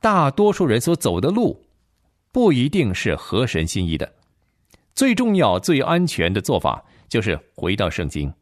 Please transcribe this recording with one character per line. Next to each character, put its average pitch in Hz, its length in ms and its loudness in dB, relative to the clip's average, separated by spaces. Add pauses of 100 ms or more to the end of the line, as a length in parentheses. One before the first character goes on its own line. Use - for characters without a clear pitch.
大 180 300 2
多 208 200 2
数 196 140 0
人 120 160 2
所 170 160 0
走 90 240 -2
的 123 80 0
路， 208 340 -2 (720)
不 240 180 4
一 135 200 2
定 139 240 0
是 87 200 -2
合 117 320 -2
神 82 200 -2
心 92 200 -2
意 82 120 -2
的。 - 120 -6 (840)
最 269 200 2
重 220 220 0
要、 104 220 2
最 143 240 0
安 175 240 0
全 85 260 0
的 98 80 0
做 110 180 0
法 - 240 -2 (240)
就 117 140 -2
是 98 180 -2 (160)
回 92 220 -4
到 95 140 -2
圣 80 180 -6
经 71 340 -6